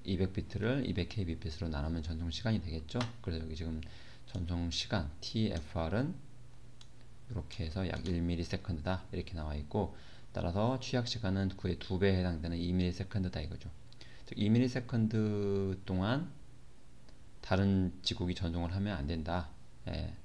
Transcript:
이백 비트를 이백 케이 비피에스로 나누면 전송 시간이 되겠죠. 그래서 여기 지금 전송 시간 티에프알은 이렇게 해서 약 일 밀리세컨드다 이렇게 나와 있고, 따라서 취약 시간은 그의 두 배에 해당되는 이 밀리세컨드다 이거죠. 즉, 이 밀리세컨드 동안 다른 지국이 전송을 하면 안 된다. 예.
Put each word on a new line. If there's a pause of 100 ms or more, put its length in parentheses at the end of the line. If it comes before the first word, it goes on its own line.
이백
비트를
이백
케이
비피에스로
나누면
전송
시간이
되겠죠. (240)
그래서
여기
지금 (440)
전송
시간 (100)
티에프알은 (1120)
이렇게
해서
약
일
밀리세컨드다
이렇게
나와
있고, (380)
따라서
취약
시간은
그의
두
배에
해당되는
이
밀리세컨드다
이거죠. (560)
즉,
이
밀리세컨드
동안 (1080)
다른 (120)
지국이
전송을
하면
안
된다. (380)
예. (120)